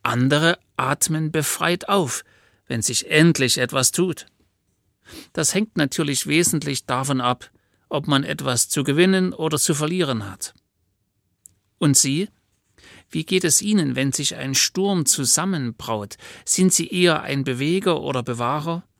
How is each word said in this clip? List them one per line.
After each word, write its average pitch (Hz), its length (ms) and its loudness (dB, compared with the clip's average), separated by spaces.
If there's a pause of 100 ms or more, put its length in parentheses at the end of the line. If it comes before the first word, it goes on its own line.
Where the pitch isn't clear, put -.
Andere 143 560 2 (180)
atmen 156 560 -2
befreit 160 560 -2
auf, 190 360 0 (420)
wenn 120 160 -4
sich - 300 -4
endlich 156 480 4
etwas 127 320 0
tut. 175 340 -2 (1040)
Das 160 220 -2
hängt 214 240 -2
natürlich 143 480 -2
wesentlich 147 640 0
davon 131 340 -2
ab, 123 300 -2 (360)
ob 151 200 -4
man 143 160 2
etwas 135 440 -2
zu 143 160 -2
gewinnen 180 480 4
oder 160 280 -2
zu 160 160 2
verlieren 147 520 -2
hat. - 280 -14 (1200)
Und 143 180 2
Sie? 147 340 0 (840)
Wie 160 120 -4
geht 185 200 0
es 160 180 2
Ihnen, 185 340 2
wenn 135 160 0
sich 135 240 -4
ein 135 200 -6
Sturm 185 500 0
zusammenbraut? 123 1120 -2 (260)
Sind 185 300 2
Sie 170 140 0
eher 170 340 2
ein 139 220 -4
Beweger 156 580 0
oder 131 220 -4
Bewahrer? 147 600 -4 (160)